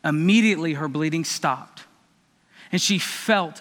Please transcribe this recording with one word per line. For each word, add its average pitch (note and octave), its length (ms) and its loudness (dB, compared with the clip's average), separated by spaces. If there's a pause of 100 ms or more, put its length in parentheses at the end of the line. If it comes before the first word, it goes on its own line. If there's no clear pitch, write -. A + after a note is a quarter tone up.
Immediately E3+ 720 2
her D3 140 -6
bleeding D#3 360 -2
stopped, - 600 -4 (880)
and F3+ 80 0
she G3 180 0
felt F#3 640 -2